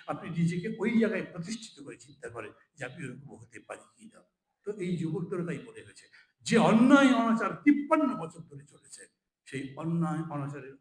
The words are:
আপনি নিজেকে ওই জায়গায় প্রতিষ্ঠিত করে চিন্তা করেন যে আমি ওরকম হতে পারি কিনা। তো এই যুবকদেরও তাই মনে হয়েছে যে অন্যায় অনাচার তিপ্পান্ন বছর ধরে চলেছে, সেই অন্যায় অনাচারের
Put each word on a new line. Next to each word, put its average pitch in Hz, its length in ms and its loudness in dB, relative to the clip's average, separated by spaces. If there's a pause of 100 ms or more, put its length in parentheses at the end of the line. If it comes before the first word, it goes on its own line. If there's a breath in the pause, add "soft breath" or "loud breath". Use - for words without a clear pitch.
আপনি 160 240 -10
নিজেকে 170 480 -2
ওই 233 200 2
জায়গায় 190 340 0
প্রতিষ্ঠিত - 520 -12
করে 117 120 -16
চিন্তা 131 320 -16
করেন 113 240 -14 (240 soft breath)
যে 127 80 -14
আমি 131 200 -12
ওরকম 120 320 -14
হতে - 240 -20
পারি 101 200 -16 (160)
কিনা। - 260 -20 (420)
তো 202 80 -8
এই 175 240 -4
যুবকদেরও 165 500 -4
তাই 147 120 -6
মনে 110 240 -18
হয়েছে - 240 -20 (340 loud breath)
যে - 180 2
অন্যায় 254 560 8
অনাচার 226 360 0
তিপ্পান্ন 294 680 2
বছর 165 240 -10
ধরে - 260 -20
চলেছে, - 400 -20 (380)
সেই 135 320 -10
অন্যায় 160 540 -2
অনাচারের 143 500 -10